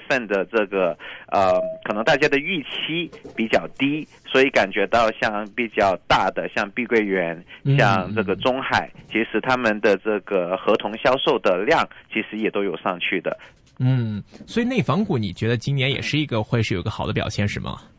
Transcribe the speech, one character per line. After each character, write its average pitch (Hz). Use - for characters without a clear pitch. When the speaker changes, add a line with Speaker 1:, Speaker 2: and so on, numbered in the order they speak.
Speaker 1:
份 127
的 98
这 107
个， 92
呃， 95
可 110
能 107
大 143
家 147
的 143
预 160
期 -
比 113
较 92
低， 143
所 131
以 139
感 104
觉 98
到 113
像 107
比 117
较 98
大 101
的， 85
像 104
碧 120
桂 113
园， 90
Speaker 2:
嗯。 139
Speaker 1:
像 98
这 107
个 95
中 127
海， 98
其 107
实 110
他 127
们 110
的 101
这 107
个 90
合 107
同 107
销 131
售 135
的 95
量 131
其 113
实 107
也 107
都 101
有 87
上 92
去 85
的。 -
Speaker 2:
嗯， 120
所 -
以 240
内 247
房 190
股 127
你 107
觉 -
得 120
今 139
年 135
也 -
是 -
一 151
个， 113
会 117
是 110
有 85
个 -
好 -
的 110
表 -
现 104
是 -
吗？ -